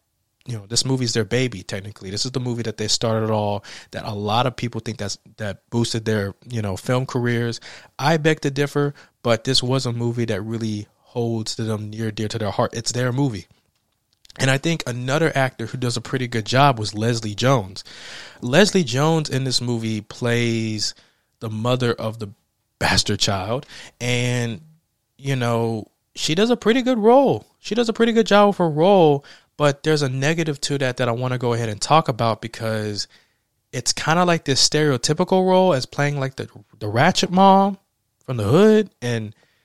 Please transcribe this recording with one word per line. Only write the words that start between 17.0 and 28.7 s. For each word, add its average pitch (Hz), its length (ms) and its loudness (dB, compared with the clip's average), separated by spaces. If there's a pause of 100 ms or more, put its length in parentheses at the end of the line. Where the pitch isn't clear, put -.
Jones. 104 500 0 (560)
Leslie 175 440 4
Jones 147 440 0
in 131 160 -2
this 127 160 -2
movie 113 400 -2
plays 113 920 -2 (460)
the 113 100 -8
mother 120 420 0
of 110 260 -6
the 107 100 -10 (500)
bastard 98 400 0
child. 107 480 -2 (340)
And, 123 600 -2 (580)
you 135 180 -4
know, 117 520 -2 (260)
she - 200 -2
does 220 160 2
a 240 60 2
pretty 240 260 2
good 247 160 0
role. 214 480 4 (120)
She - 160 -8
does 226 140 0
a 226 40 0
pretty 226 200 2
good 220 140 4
job 202 220 6
with 196 100 0
her 170 120 2